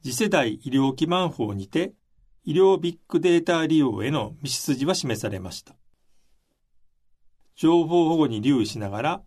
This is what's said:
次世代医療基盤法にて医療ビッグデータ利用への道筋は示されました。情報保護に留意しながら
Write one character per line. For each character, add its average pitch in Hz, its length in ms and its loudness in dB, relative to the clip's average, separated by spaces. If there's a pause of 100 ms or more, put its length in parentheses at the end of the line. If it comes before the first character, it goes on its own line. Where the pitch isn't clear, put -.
次 131 120 -8
世 214 140 0
代 135 260 2
医 127 160 -10
療 135 240 2
基 156 120 -2
盤 175 240 0
法 107 240 -6
に 98 120 -8
て 170 260 -4 (520)
医 156 100 -6
療 190 240 6
ビ 170 140 -4
ッ - 60 -18 (100)
グ 170 120 0
デ 170 180 4
ー 165 60 0
タ 165 220 0
利 156 120 4
用 110 260 0
へ 131 60 -2
の 120 320 -4
道 139 80 -8
筋 139 360 -2
は 180 80 0
示 117 260 -4
さ 113 80 -6
れ 98 120 -8
ま 92 100 -12
し - 120 -16
た。 - 120 -20 (1800)
情 165 300 2
報 170 220 2
保 165 80 2
護 151 100 4
に 110 160 -4
留 131 200 2
意 - 40 0
し - 120 -10
な 101 120 -6
が 104 120 -6
ら 170 240 -4